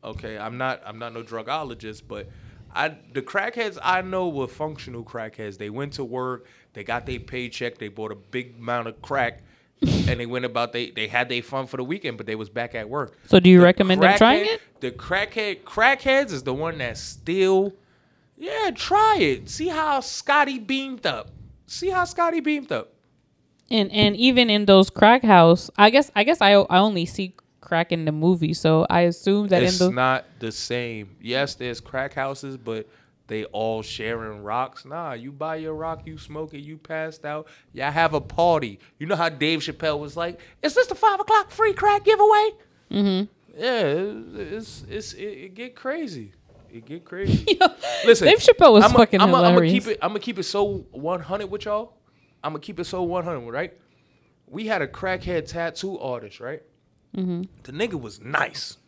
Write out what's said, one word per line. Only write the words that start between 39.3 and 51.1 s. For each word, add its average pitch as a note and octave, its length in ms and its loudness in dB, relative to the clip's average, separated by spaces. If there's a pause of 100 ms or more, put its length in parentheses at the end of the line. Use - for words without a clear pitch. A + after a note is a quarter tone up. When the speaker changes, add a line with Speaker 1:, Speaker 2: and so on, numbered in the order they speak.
Speaker 1:
Dave D#3 300 -2
Chappelle D3 400 -6
was D3 180 -14
like, E3+ 220 -8 (240)
"Is D4 100 -2
this A#4+ 140 2
the F#4+ 80 -6
five G4+ 240 2
o'clock G#4 320 0
free G#4+ 220 0
crack G#4 320 0
giveaway?" G#4+ 440 6 (400)
Speaker 2:
Mm-hmm. G3 340 0 (320)
Speaker 1:
Yeah, A#3 260 -2
it, F#3+ 720 -4
it's, A3 360 -16
it's, - 240 -12
it, - 120 -16
it F#3+ 280 -14
get A#3+ 220 -16
crazy. A3+ 560 -10 (400)
It A2+ 140 -20
get E3 200 -16
crazy. G3 420 -2
Speaker 2:
<laughs> G#4+ 140 2
Yo, F4+ 60 6 (360)
Speaker 1:
Listen, A#3 260 8
Speaker 2:
Dave G#4+ 100 8
Chappelle E4 340 8
was G#3 120 10
Speaker 1:
I'ma, A#3+ 120 6
Speaker 2:
fucking G#3+ 240 6
Speaker 1:
I'ma, G#3+ 220 6
Speaker 2:
hilarious. F3 300 6
Speaker 1:
I'ma - 60 4
keep - 120 -10
it, - 100 -4
I'ma G3+ 180 -4
keep G3+ 200 -10
it F3+ 40 -4
so G3+ 460 -2
one D#3+ 300 -6